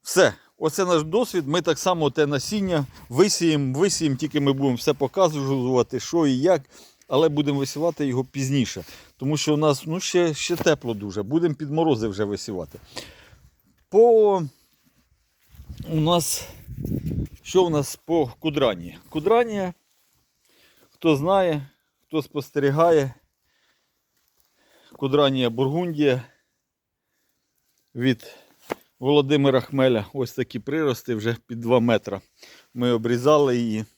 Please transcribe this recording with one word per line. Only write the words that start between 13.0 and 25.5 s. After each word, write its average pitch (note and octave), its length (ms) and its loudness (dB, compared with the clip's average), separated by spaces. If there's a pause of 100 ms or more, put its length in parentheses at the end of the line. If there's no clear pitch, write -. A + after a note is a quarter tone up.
По G#3+ 540 6 (1500)
у E3 60 -4
нас, D#3+ 540 0 (960)
що F#3 200 2
у F3 60 0
нас D3 260 -2
по D#3+ 320 -2 (120)
кудранії? G#2+ 580 -2 (120)
Кудранія, G3+ 640 0 (1160)
хто D#3+ 260 0
знає, D#3+ 540 0 (380)
хто D#3 140 -4
спостерігає, C#3+ 920 0 (1800)
кудранія C3+ 560 2
Бургундія C#3 760 0 (1700)